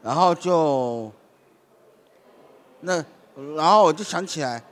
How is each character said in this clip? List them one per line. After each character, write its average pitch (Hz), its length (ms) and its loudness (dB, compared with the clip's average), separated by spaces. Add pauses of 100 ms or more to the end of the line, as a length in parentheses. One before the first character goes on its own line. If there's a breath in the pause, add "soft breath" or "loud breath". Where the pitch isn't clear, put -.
然 117 120 -6
后 175 180 4
就， 135 760 0 (1700)
那， 175 240 -4 (520)
然 156 120 2
后 214 140 6
我 165 100 6
就 208 120 -6
想 180 200 -6
起 165 180 -8
来 120 300 -6